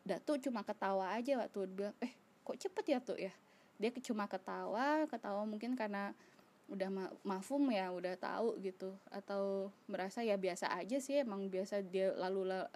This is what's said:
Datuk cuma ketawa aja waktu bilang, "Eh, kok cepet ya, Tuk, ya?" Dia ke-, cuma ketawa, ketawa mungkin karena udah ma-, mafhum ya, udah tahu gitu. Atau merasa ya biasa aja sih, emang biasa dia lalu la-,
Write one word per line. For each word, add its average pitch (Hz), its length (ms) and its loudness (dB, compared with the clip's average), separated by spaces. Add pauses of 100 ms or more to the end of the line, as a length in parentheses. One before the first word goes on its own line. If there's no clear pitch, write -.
Datuk 285 400 2
cuma 240 200 0
ketawa 190 520 2
aja 247 240 2
waktu 196 280 -2
bilang, 202 320 -4
"Eh, 247 120 -2 (320)
kok 254 160 -4
cepet - 280 -4
ya, 277 120 6
Tuk, - 200 -4
ya?" 185 120 -4 (480)
Dia 214 120 2
ke-, 254 120 -8
cuma 214 240 0
ketawa, 202 800 0
ketawa 208 400 -2
mungkin 226 280 -2
karena 202 360 -2 (560)
udah 190 200 -2
ma-, 190 320 -2
mafhum 202 480 2
ya, 190 240 2
udah 180 240 -2
tahu 190 480 0
gitu. 190 320 -6 (160)
Atau 196 600 -2 (160)
merasa 196 360 -2
ya 208 160 6
biasa 185 320 2
aja 185 280 0
sih, 277 200 2
emang 196 320 0
biasa 196 320 0
dia 190 320 2
lalu 185 320 2
la-, 185 280 0